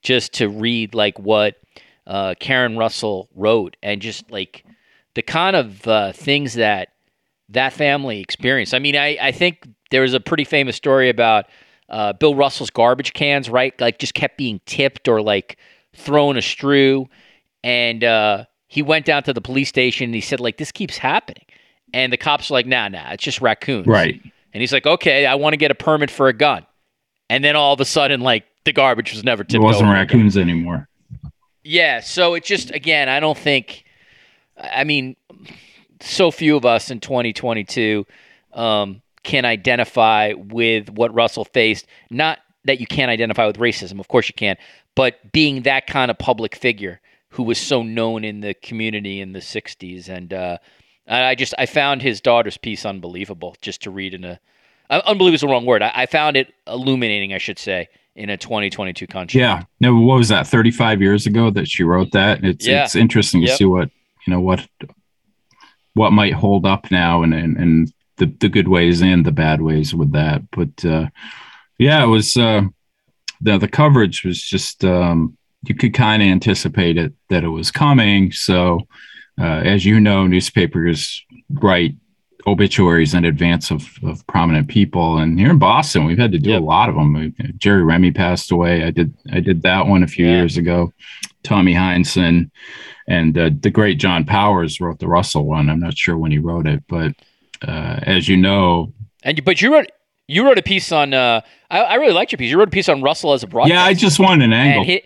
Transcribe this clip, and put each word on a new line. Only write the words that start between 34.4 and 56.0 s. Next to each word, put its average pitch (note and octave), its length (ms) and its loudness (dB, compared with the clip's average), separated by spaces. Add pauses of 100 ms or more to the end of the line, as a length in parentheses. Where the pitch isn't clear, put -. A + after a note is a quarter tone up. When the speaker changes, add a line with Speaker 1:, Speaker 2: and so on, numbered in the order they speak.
Speaker 1:
I C3 280 -6
mean, C#3 320 -4 (840)
so - 300 -2
few D3+ 260 0
of B2+ 80 -2
us A#2 280 0
in A2+ 80 -12
twenty A#2+ 320 -4
twenty-two, A2 720 -4 (460)
um, G#2 500 -4 (220)
can C3+ 200 -2
identify A2 880 0
with A2 560 -2
what A2 220 -2
Russell A#2 320 -2
faced. A2+ 420 -2 (220)
Not D3+ 300 -4 (260)
that C3+ 140 -2
you A#2+ 80 -10
can't C3 240 -2
identify A2+ 360 0
with G#2 120 -4
racism, G2+ 400 -4
of G2 80 -16
course - 220 0
you - 60 -10
can, G2 220 -4 (380)
but B2 380 -2
being D3 300 0
that C3+ 260 -2
kind B2+ 220 -2
of A2 80 -8
public A2+ 360 -4
figure G2+ 460 -6 (320)
who C3 100 -8
was A#2 160 -4
so B2+ 240 -4
known A2+ 420 -6
in G#2 160 -12
the G2+ 140 -8
community G#2 640 -8
in F#2+ 120 -14
the F#2+ 80 -14
sixties. F2+ 680 -14
And, F2+ 240 -14
uh, F2+ 260 -8 (480)
I, B2+ 200 -2
I C3 80 0
just, B2 240 -6
I B2+ 80 -2
found C#3 340 -2
his B2 200 -4
daughter's A#2 360 2
piece G#2+ 300 -12
unbelievable F2+ 720 -12
just - 220 -14
to G#2+ 80 -14
read F#2+ 240 -10
in F#2 100 -16
a, F2 160 -16 (480)
uh, E3 180 0
unbelievable F#3+ 280 4
is C#3 80 -2
the D3 60 -2
wrong B2 180 0
word. A2+ 160 2
I, A2 120 -2
I B2+ 120 -2